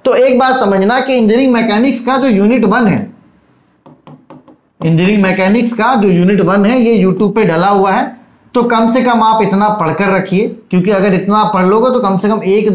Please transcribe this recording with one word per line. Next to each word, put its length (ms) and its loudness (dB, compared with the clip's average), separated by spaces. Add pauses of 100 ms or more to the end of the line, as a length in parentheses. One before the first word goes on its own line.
तो 100 2
एक 240 2
बात 180 2
समझना 440 0
कि 140 -2
engineering 400 2
mechanics 460 0
का 160 -2
जो 120 0
यूनिट 360 2
वन 220 0
है, 240 -2 (1700)
engineering 380 0
mechanics 500 0
का 220 -2
जो 140 0
यूनिट 320 2
वन 240 0
है, 160 2
ये 240 2
YouTube 300 0
पे 100 0
डला 240 0
हुआ 240 0
है, 260 -6 (360)
तो 80 0
कम 300 0
से 100 0
कम 200 0
आप 200 2
इतना 260 0
पढ़कर 400 -2
रखिए, 400 -2 (220)
क्योंकि 200 0
अगर 240 0
इतना 300 0
पढ़ 200 -2
लोगे, 260 2
तो 100 0
कम 160 -2
से 120 -2
कम 160 -2
एक 300 0